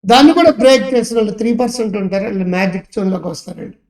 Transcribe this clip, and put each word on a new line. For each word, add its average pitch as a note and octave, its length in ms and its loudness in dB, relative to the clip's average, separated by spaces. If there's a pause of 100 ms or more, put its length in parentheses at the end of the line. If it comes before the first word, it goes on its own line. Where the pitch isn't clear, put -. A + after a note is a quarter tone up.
దాన్ని C4 300 6
కూడా E4+ 180 4
బ్రేక్ C4 320 4 (100)
చేసిన A#3 240 -2
వాళ్ళు G#3 140 0
త్రీ A3+ 200 -2 (100)
పర్సెంట్ A3 360 -4
ఉంటారు, F#3+ 260 -4
వాళ్ళు F#3+ 220 -4
మ్యాజిక్ F#3 500 -4
జోన్‌లోకి F#3+ 320 -4
వస్తారండి. - 500 -14 (120)